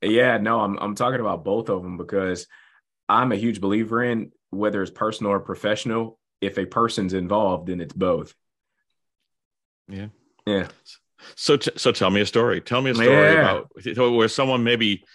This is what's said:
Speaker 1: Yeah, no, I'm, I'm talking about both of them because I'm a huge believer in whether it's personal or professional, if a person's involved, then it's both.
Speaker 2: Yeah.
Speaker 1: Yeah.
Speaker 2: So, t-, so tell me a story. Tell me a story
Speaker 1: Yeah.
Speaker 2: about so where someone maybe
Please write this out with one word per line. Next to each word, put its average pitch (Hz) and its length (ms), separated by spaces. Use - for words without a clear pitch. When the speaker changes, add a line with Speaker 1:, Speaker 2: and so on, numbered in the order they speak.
Speaker 1:
Yeah, 113 380
no, 113 240
I'm, 101 160
I'm 104 180
talking 123 240
about 95 240
both 107 240
of 95 160
them 90 120
because 92 520
I'm 120 220
a 104 60
huge 107 240
believer 110 420
in 120 300
whether 104 320
it's 90 80
personal 107 420
or 98 60
professional, 113 800
if 98 180
a 95 80
person's 113 480
involved, 92 540
then 90 120
it's 78 140
both. 90 400
Speaker 2:
Yeah. 98 200
Speaker 1:
Yeah. 98 220
Speaker 2:
So, 147 200
t-, - 200
so 120 160
tell 95 180
me 101 100
a 101 60
story. 113 340
Tell 123 220
me 131 80
a 120 40
story 117 140
Speaker 1:
Yeah. 151 340
Speaker 2:
about - 280
so 120 180
where 113 160
someone 131 360
maybe 113 400